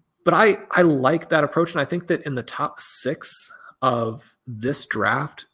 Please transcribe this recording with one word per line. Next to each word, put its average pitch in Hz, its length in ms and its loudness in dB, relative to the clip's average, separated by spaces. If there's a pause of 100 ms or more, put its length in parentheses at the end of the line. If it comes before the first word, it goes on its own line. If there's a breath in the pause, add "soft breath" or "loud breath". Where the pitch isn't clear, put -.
(240)
But 170 100 4
I, 196 240 4 (140)
I 185 100 4
like 156 480 2
that 156 140 2
approach, 170 280 0
and - 80 -4
I 139 60 0
think 175 220 -4
that 170 160 -2
in 147 100 -6
the 123 80 -4
top - 380 -8
six - 760 0 (300 loud breath)
of 120 520 -2 (120)
this 123 400 -4
draft, 113 680 -4